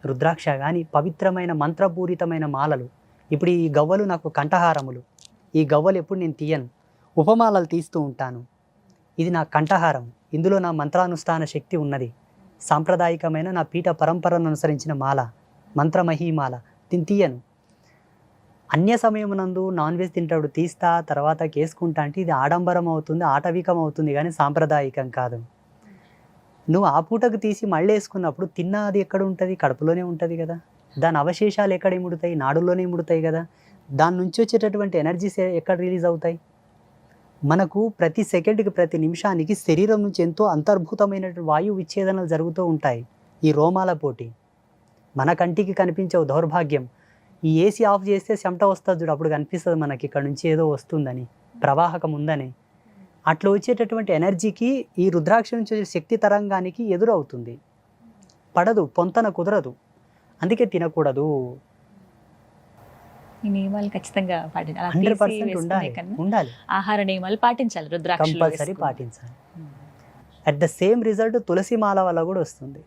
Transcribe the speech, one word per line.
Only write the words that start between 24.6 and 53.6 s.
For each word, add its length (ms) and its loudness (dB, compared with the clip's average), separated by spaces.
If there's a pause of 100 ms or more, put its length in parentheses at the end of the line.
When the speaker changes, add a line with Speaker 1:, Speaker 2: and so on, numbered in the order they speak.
Speaker 1:
కాదు. 300 -6 (1300)
నువ్వు 220 2
ఆ 120 4
పూటకు 360 0
తీసి 300 -4
మళ్ళీ 280 2
వేసుకున్నప్పుడు 520 -4
తిన్న 300 -4
అది 240 -2
ఎక్కడ 220 -2
ఉంటది? 320 -2
కడుపులోనే 480 0
ఉంటది 340 -4
కదా. 200 -6 (420)
దాని 200 2
అవశేషాలు 560 0
ఎక్కడ 200 0
ఇముడుతాయి? 400 -4
నాడుల్లోనే 480 2
ఇముడుతాయి 400 0
కదా. 240 -2 (420)
దాని 280 2
నుంచి 240 -2
వచ్చేటటువంటి 580 0
ఎనర్జీస్ 420 0
ఎ-, 200 0
ఎక్కడ 180 0
రిలీజ్ 260 -2
అవుతాయి? 320 0 (1080)
మనకు 440 2
ప్రతి 360 0
సెకండ్కి, 460 2
ప్రతి 280 0
నిమిషానికి 560 0
శరీరం 480 2
నుంచి 200 0
ఎంతో 220 2
అంతర్భూతమైనటువంటి 960 0
వాయు 320 2
విచ్ఛేదనలు 540 -2
జరుగుతూ 400 -2
ఉంటాయి 360 0 (400)
ఈ 100 4
రోమాల 400 2
పోటీ. 380 -6 (840)
మన 180 2
కంటికి 400 0
కనిపించవు, 520 0
దౌర్భాగ్యం. 640 0 (560)
ఈ 240 2
ఏసీ 180 2
ఆఫ్ 240 2
చేస్తే 260 0
చెమట 300 -2
వస్తుంది 380 0
చూడు, 100 0
అప్పుడు 160 -2
కనిపిస్తుంది 520 -2
మనకి 260 -4
ఇక్కడ 180 -2
నుంచి 240 -6
ఏదో 200 2
వస్తుందని, 580 -4 (360)
ప్రవాహకం 500 2
ఉందని. 400 -4 (760)
అట్లా 240 2
వచ్చేటటువంటి 600 0